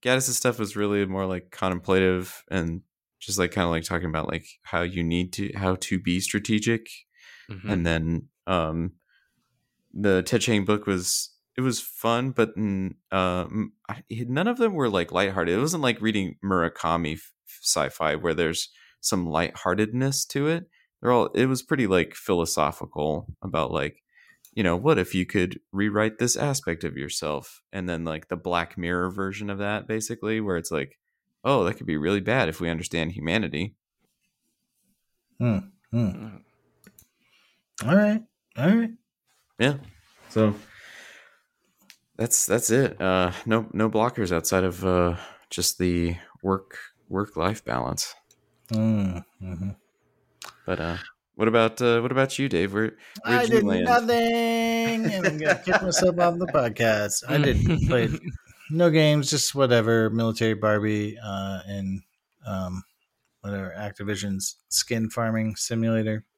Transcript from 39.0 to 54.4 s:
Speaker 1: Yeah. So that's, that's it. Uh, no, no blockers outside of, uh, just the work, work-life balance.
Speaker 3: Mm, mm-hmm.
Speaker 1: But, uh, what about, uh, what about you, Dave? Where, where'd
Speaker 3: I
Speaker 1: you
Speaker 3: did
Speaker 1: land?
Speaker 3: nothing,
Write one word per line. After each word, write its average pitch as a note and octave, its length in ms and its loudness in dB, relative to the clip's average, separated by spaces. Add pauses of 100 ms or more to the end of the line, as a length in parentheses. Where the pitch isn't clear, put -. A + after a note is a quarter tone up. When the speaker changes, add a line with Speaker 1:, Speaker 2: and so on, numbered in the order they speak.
Speaker 1:
Yeah. C3+ 160 4 (540)
So G#2+ 260 2 (1600)
that's, - 320 0
that's A2 240 2
it. B2+ 280 2
Uh, F#2 320 4 (140)
no, A2 280 2
no G#2+ 180 2
blockers G#2+ 400 2
outside F2+ 320 2
of, F#2 200 -2
uh, F2+ 340 4 (340)
just - 260 -2
the F2 380 2 (260)
work, F#2+ 380 -2 (300)
work-life F#2+ 540 -2
balance. - 520 -4 (560)
Speaker 3:
Mm, G#2 520 0 (180)
mm-hmm. F#2 280 -8 (960)
Speaker 1:
But, F2+ 140 -2
uh, E2+ 180 -2 (380)
what G#2+ 120 2
about, A2+ 340 4
uh, A#2 200 4
what B2 100 -2
about C3+ 280 0
you, C#3 100 0
Dave? F#2+ 240 0
Where, A2 220 -2 (300)
where'd B3 140 4
Speaker 3:
I B3 40 2
Speaker 1:
you A3+ 60 0
Speaker 3:
did A3 140 6
Speaker 1:
land? F#3+ 220 2
Speaker 3:
nothing, A#3 1200 2